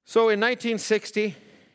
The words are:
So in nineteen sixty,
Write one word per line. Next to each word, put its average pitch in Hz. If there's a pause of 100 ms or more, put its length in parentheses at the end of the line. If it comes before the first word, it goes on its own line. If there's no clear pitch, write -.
So 226
in 208
nineteen 233
sixty, 214 (400)